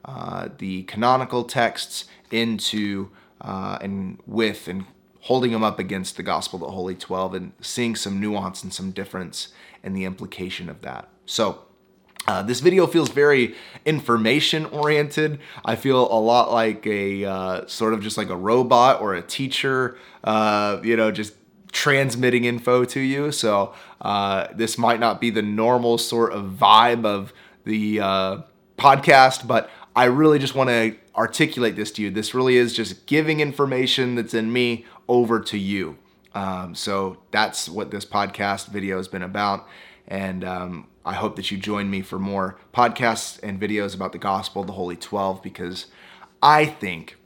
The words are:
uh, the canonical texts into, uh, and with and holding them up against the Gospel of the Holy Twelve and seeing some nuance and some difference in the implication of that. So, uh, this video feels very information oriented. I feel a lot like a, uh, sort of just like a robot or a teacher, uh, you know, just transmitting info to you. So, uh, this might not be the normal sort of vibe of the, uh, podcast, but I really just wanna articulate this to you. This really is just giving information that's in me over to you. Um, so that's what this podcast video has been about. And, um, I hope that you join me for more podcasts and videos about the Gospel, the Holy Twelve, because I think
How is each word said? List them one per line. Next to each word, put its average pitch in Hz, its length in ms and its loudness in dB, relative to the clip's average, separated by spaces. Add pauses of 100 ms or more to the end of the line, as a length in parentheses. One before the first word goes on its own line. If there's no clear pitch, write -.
uh, 92 540 -10
the 95 260 -8
canonical 123 600 0
texts - 580 -2 (280)
into, 104 760 -2 (300)
uh, 98 420 -8
and 98 460 -8
with 104 400 -2
and 95 180 -8 (360)
holding 127 300 2
them 110 120 0
up 104 160 0
against 95 380 -6
the - 60 -10
Gospel 92 340 -4
of 78 120 -8
the 92 60 -10
Holy 92 200 -6
Twelve 92 380 -6
and 92 280 -10
seeing 117 340 -4
some 98 240 -6
nuance 101 440 -6
and 95 100 -12
some 95 180 -8
difference 92 580 -10 (340)
in 98 100 -8
the 95 100 -4
implication 92 680 -10
of 76 120 -18
that. 65 260 -14 (180)
So, 107 340 -2 (680)
uh, 101 160 -2
this 120 160 -2
video 180 280 6
feels 165 220 2
very 139 460 4 (300)
information 143 800 2
oriented. 151 760 0 (260)
I 113 100 0
feel 127 360 4
a 113 80 4
lot 117 320 6
like 113 340 0
a, 98 400 -2
uh, 95 420 -4
sort 110 260 -2
of 107 80 -4
just 104 160 -8
like 104 120 -6
a 92 60 -6
robot 120 680 4
or 101 140 -2
a 87 60 -4
teacher, 131 760 -4 (260)
uh, 104 600 2
you 113 120 2
know, 110 160 2
just 104 220 -6 (380)
transmitting 127 720 2
info 120 380 2
to 123 160 -4
you. 139 320 -2
So, 101 420 0 (280)
uh, 101 520 -2
this 110 240 -4
might 117 220 2
not 110 220 0
be 120 80 0
the 110 120 -2
normal 117 560 2
sort 117 360 0
of 101 120 -6 (140)
vibe 113 460 8
of 101 260 -2 (320)
the, 107 360 -2
uh, 95 380 0 (400)
podcast, 135 720 8
but 113 220 2 (260)
I 123 100 6
really 147 340 6
just 135 160 -2
wanna 120 380 2 (220)
articulate 117 600 0
this 104 160 -6
to - 100 -8
you. 104 80 -2
This 104 240 -6
really 127 240 4
is 120 160 4
just 101 320 -6
giving 156 340 2
information 135 760 0
that's 113 180 -4
in 113 180 0
me 120 340 0 (220)
over 117 340 4
to - 160 -6
you. 95 400 -4 (360)
Um, 92 420 -6
so 98 420 -4 (140)
that's 104 360 0
what 92 240 -8
this 98 140 -8
podcast 101 600 -4
video 98 300 -4
has 92 100 -6
been 92 160 -8
about. 101 440 -2 (400)
And, 95 360 -6
um, 90 440 -8 (180)
I 90 80 -6
hope 98 220 -4
that 92 160 -8
you 101 60 -6
join 101 320 -4
me 98 120 -4
for 95 180 -10
more 98 380 -4 (160)
podcasts 117 720 0
and 98 160 -8
videos 101 340 -2
about 95 180 -6
the - 60 -14
Gospel, 98 460 -4
the 92 100 -10
Holy 90 220 -6
Twelve, 95 460 -4
because 92 460 -10 (540)
I 151 240 8
think 90 600 -8